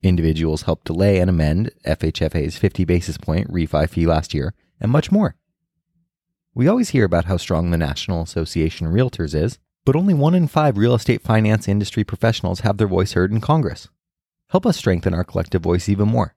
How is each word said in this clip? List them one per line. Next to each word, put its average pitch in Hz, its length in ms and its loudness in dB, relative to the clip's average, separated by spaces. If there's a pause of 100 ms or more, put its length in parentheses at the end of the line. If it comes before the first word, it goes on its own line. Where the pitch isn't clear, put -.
Individuals 80 600 2
helped - 220 -4
delay 95 340 2
and 90 100 2
amend 82 420 0 (120)
F 78 220 -2
H - 160 -2
F 80 140 -2
A's 76 220 -4
fifty 92 280 0
basis 85 320 0
point - 340 -4
refi 80 360 0
fee 82 200 0
last 80 260 0
year, 76 220 -4 (240)
and 107 120 -2
much 147 200 0
more. 202 240 0 (1200)
We 123 140 2
always 240 200 0
hear 127 140 4
about 85 220 2
how 90 120 0
strong 85 320 -2
the 85 80 0
National 82 460 -4
Association 80 640 -4
of 80 60 -2
Realtors 90 420 -2
is, 85 240 -2 (260)
but 135 120 4
only 185 160 2
one 151 200 4
in 175 140 2
five 147 300 0
real 117 180 4
estate 113 260 0
finance 110 460 2
industry 101 380 -2
professionals - 560 -2
have 101 160 -2
their 107 100 2
voice 92 240 0
heard 92 200 0
in 110 100 -2
Congress. 139 480 -2 (600)
Help - 160 0
us 202 120 2
strengthen 90 360 0
our 87 120 -2
collective 90 360 -4
voice 87 280 0
even 101 180 2
more. 113 300 0